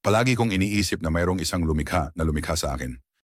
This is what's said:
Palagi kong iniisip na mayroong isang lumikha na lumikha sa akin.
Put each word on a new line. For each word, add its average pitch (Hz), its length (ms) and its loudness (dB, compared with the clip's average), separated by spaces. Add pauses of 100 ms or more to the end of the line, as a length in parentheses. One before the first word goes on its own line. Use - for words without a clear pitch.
Palagi 117 320 4
kong 113 160 0
iniisip 98 480 0
na 82 80 -2
mayroong 87 320 0
isang 85 240 -2
lumikha 78 480 0
na 80 160 -2
lumikha 76 320 -2
sa 69 160 -4
akin. 64 240 -8 (340)